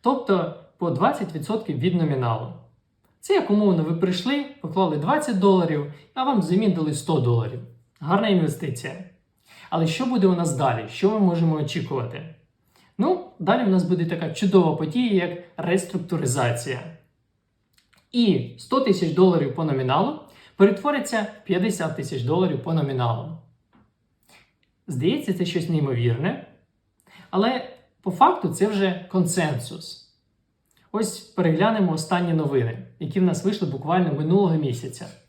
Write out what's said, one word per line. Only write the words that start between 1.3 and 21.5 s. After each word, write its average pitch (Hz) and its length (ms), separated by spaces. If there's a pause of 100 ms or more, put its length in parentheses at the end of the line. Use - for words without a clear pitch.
відсотків 160 440
від 170 160
номіналу. 135 580 (640)
Це - 140
як - 180
умовно 202 320
ви 165 120
прийшли, 190 500 (160)
поклали 165 360
двадцять 233 420
доларів, 165 540 (200)
а 262 100
вам 262 160
взамін 180 340
дали 156 200
сто 147 260
доларів. 117 400 (400)
Гарна 196 280
інвестиція. 160 760 (680)
Але 160 180
що - 180
буде 233 220
у 180 80
нас 160 200
далі? 127 340
Що 196 220
ми 214 80
можемо 165 360
очікувати? 139 800 (600)
Ну, 349 280 (140)
далі 233 280
у - 20
нас 185 140
буде 165 220
така 160 280
чудова 180 420
подія, 190 520
як - 120 (180)
реструктуризація. 139 1200 (1300)
І 196 460
сто - 220
тисяч 185 320
доларів 165 440
по 170 80
номіналу 147 560 (360)
перетвориться 233 680
в - 240
п'ятдесят 180 500